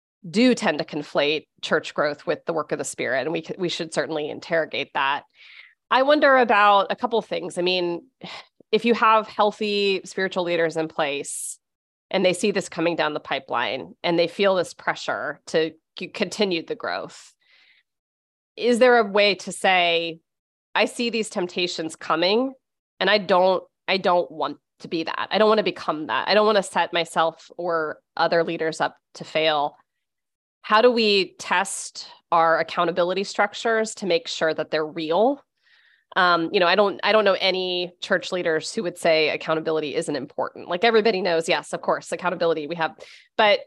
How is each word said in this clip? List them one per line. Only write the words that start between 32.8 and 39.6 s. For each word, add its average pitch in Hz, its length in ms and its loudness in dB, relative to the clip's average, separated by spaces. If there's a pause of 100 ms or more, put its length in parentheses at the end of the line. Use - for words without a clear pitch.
structures 220 720 -2
to 202 100 -8
make 170 200 0
sure 160 280 -2
that 156 160 -6
they're 156 160 -2
real? 170 580 0 (720)
Um, 170 360 4
you 202 80 4
know, 175 60 4
I 175 100 4
don't, 196 260 2
I 208 100 2
don't 220 120 4
know 190 160 4
any 185 600 -2
church - 300 -2
leaders 170 420 -2
who 226 120 -4
would 175 120 -6
say 160 340 4
accountability 156 640 -2